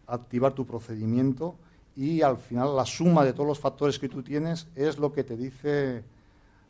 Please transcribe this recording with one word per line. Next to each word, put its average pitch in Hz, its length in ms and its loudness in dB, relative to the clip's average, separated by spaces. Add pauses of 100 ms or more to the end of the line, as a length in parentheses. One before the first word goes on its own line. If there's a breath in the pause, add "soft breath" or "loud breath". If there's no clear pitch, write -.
activar 123 460 0
tu 131 140 -4
procedimiento 120 880 -2 (400 soft breath)
y 156 260 0
al 131 140 4
final 123 400 -2
la 127 80 2
suma 160 400 4
de 131 80 4
todos 139 140 -2
los 147 120 -2
factores 139 400 0
que 135 100 -6
tú 131 140 -8
tienes 160 520 -4
es 139 240 -2
lo 147 140 0
que 139 120 -2
te 120 120 -8
dice, 131 680 -4 (640 soft breath)